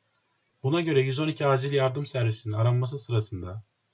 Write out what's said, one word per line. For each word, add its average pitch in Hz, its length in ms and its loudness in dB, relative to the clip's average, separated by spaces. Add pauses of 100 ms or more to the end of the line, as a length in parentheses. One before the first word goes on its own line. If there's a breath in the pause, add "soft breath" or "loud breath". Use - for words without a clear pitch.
(640)
Buna 156 180 2
göre 156 200 4
yüz 131 180 0
on 156 80 0
iki 151 200 -2
acil 135 260 2
yardım 135 320 0
servisinin 113 500 -2
aranması 123 420 2
sırasında 104 680 -4 (300)